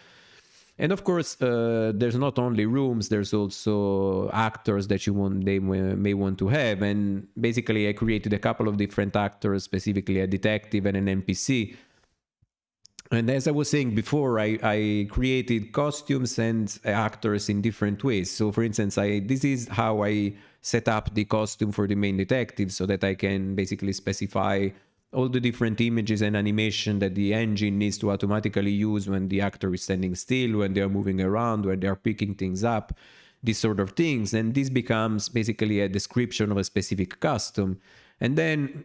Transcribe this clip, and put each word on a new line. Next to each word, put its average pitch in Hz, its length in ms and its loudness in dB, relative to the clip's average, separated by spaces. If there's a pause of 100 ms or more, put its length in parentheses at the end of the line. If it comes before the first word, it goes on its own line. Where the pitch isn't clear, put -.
(800)
And 156 140 0
of 196 120 -4
course, 175 380 -2
uh, 117 520 2
there's 117 220 0
not 135 220 0
only 120 260 2
rooms, 120 460 0
there's 104 240 0
also 98 1000 0
actors 107 560 0
that 98 180 0
you 104 60 0
want, 98 320 0
they 98 140 2
may, 95 360 0
may 101 200 2
want 98 240 0
to 95 100 2
have. 113 320 2
And 101 480 0 (100)
basically, 113 480 0
I 104 60 2
created 107 400 0
a 101 60 0
couple 113 280 0
of 104 120 0
different 101 360 0
actors, 101 480 0
specifically 95 580 -2
a 95 60 2
detective 101 600 0
and 98 100 0
an 98 100 0
N 95 140 0
P 95 140 -2
C. 117 420 -2 (1300)
And 117 180 2
as 135 180 0
I 160 40 2
was 147 180 0
saying 131 260 0
before, 120 460 0
I, 107 220 2
I 107 480 2
created 123 600 0
costumes 143 680 -2
and 113 360 0 (120)
actors 107 640 0
in 101 100 0
different 104 420 -2
ways. 104 280 0
So 107 200 0
for 110 120 0
instance, 107 340 0
I, 101 220 0
this 131 260 -2
is 131 240 0
how 110 340 0
I 104 300 0 (300)
set - 260 0
up 107 260 0
the 107 120 0
costume 110 460 0
for 104 140 0
the 101 80 0
main 101 220 0
detective, 101 560 0
so 95 140 -2
that 98 180 0
I 98 120 2
can 98 380 -2
basically 98 380 -2
specify 98 800 0 (420)
all 131 160 0
the 127 120 0
different 117 400 0
images 110 420 2
and 104 140 2
animation 104 640 0
that 95 160 0
the 101 180 2
engine 107 420 0
needs 101 220 0
to 104 140 0
automatically 101 580 0
use 101 380 0
when 95 180 0
the 95 140 0
actor 98 340 -2
is 92 80 -6
standing 92 320 -2
still, 120 440 0
when 98 140 0
they 98 80 2
are 98 80 2
moving 98 320 0
around, 107 440 0
when 95 160 0
they 95 80 0
are 98 80 0
picking 104 360 -2
things 95 300 -4
up, 113 340 -2 (460)
these 113 160 0
sort 104 220 0
of 95 100 0
things. 135 420 0
And 113 220 0
this 135 160 0
becomes 113 580 0
basically 107 520 0
a 98 80 2
description 107 640 -2
of 98 60 0
a 98 40 0
specific 95 560 -4
costume. 101 640 -2 (400)
And 131 180 2
then, 151 460 -2